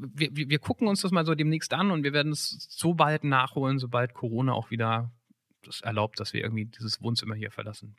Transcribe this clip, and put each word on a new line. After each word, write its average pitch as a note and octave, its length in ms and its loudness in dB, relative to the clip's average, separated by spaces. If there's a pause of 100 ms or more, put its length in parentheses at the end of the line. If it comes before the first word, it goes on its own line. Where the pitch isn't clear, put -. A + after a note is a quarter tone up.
(140)
wir, C#3+ 220 -2
wir, C#3+ 140 -2
wir D3 80 4
gucken - 280 0
uns G3 140 2
das F3+ 120 0
mal E3+ 120 4
so D#3+ 100 2
demnächst D#3 380 0
an F#3 180 2
und D#3 120 2
wir C#3 100 0
werden D3 200 2
es - 360 -6
so - 240 0
bald D#3 320 4
nachholen, C3+ 540 2
sobald B2 340 0
Corona B2 400 0
auch A#2+ 180 -2
wieder A2+ 420 0 (500)
das - 180 -12
erlaubt, G#2+ 400 0
dass - 140 -6
wir - 80 0
irgendwie A2 240 -2
dieses A2+ 340 -6
Wohnzimmer A#2 340 -2
hier G#2+ 160 -6
verlassen G#2+ 480 -12